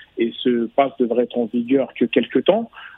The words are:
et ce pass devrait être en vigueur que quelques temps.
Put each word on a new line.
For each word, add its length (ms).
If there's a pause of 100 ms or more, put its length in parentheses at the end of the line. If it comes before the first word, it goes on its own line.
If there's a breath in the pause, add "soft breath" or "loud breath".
(180 loud breath)
et 160 (100)
ce 320
pass 240
devrait 240
être 140
en 80
vigueur 520
que 60
quelques 400
temps. 260 (280 loud breath)